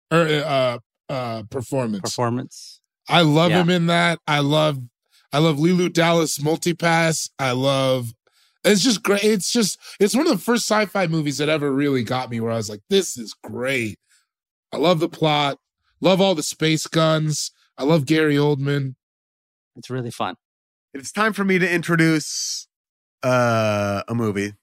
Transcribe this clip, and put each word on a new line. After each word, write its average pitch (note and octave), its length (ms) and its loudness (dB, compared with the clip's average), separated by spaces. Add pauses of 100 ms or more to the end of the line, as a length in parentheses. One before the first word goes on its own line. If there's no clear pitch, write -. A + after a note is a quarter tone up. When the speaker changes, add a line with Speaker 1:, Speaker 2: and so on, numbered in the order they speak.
(120)
Speaker 1:
or, E3 80 4
uh, C#3+ 580 0 (300)
uh, A#2+ 420 -6
performance. A#2+ 520 -4
Speaker 2:
Performance. A#2+ 800 -6 (280)
Speaker 1:
I D#3 140 4
love D#3 280 4
Speaker 2:
Yeah. F3+ 120 2
Speaker 1:
him E3+ 80 2
in F3 160 2
that. E3+ 320 0 (100)
I D3 120 0
love, D3 380 0 (540)
I C#3+ 60 0
love D#3+ 180 2
Leeloo F3 340 2
Dallas E3+ 460 2
Multipass. E3 1000 0
I C3 140 -2
love, C3 600 0 (500)
it's F#3+ 220 4
just A#3 180 0
great. G3+ 220 0
It's G#3+ 260 2
just, A3+ 280 0 (200)
it's G3+ 160 2
one D4+ 120 2
of D#4 60 4
the F#3+ 120 0
first A#3 240 0
sci-fi G#3 380 0
movies D3 320 -2
that D3 100 -2
ever D3 240 0
really C3+ 320 0
got B2+ 260 -4
me A#2 100 -6
where A2+ 120 -2
I A2+ 40 -2
was G#2+ 120 -6
like, G#2 220 -12
"This G3 260 2
is A2 260 -14
great." A#2+ 560 -6 (720)
I - 60 -10
love D#3+ 240 2
the E3 80 0
plot. D3 500 0 (440)
Love F3+ 180 4
all F#3+ 140 4
the D3+ 80 -4
space D#3 440 -2
guns. D#3 680 0 (260)
I B2+ 60 -4
love D3+ 200 4
Gary D#3 320 2
Oldman. C#3+ 600 0 (800)
Speaker 2:
It's A#2 120 -18
really B2 220 -6
fun. G2+ 240 -8 (580)
Speaker 3:
It's C3+ 180 -14
time G#3+ 220 -2
for G3+ 100 -4
me F#3+ 160 2
to F3+ 140 2
introduce, D#3+ 960 0 (540)
uh, A2 840 0
a A#2 60 -4
movie G#2 380 -2 (100)